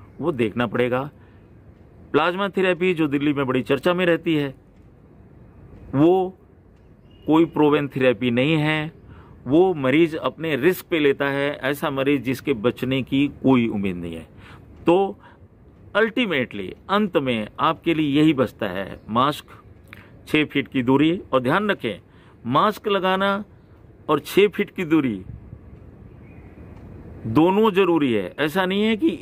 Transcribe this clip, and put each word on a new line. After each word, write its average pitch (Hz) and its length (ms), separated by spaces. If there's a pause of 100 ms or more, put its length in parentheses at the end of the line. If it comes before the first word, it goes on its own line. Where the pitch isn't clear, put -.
(200)
वो 151 120
देखना 117 360
पड़ेगा। 123 420 (1000)
प्लाज्मा 180 380
थेरेपी 185 440
जो 160 140
दिल्ली 143 260
में 139 140
बड़ी 127 140
चर्चा 139 320
में 180 120
रहती 170 300
है, 143 180 (1400)
वो 180 440 (880)
कोई 160 200
प्रूवन 147 420
थेरेपी 127 440
नहीं 131 260
है, 156 340 (560)
वो 180 260
मरीज 151 420
अपने 147 400
रिस्क 180 300
पे 165 140
लेता 139 300
है, 139 240
ऐसा 143 360
मरीज 135 340
जिसके 131 300
बचने 123 500
की 139 240 (160)
कोई 127 240
उम्मीद 101 280
नहीं 85 200
है। 80 120 (580)
तो 196 320 (800)
ultimately 175 720 (200)
अंत 196 280
में 120 300 (120)
आपके 156 340
लिए 151 260
यही 156 140
बचता 117 340
है, 92 320 (100)
मास्क, 131 500 (680)
छः 151 180
फीट 135 220
की 131 160
दूरी। 147 360 (140)
और 131 60
ध्यान 170 300
रखें, 113 300 (460)
मास्क 170 420
लगाना 196 560 (680)
और 151 100
छः 196 280
फीट 202 220
की 185 160
दूरी 135 380 (2000)
दोनों 185 440
जरूरी 170 420
है। 95 260
ऐसा 156 260
नहीं 196 180
है 220 140
कि 202 240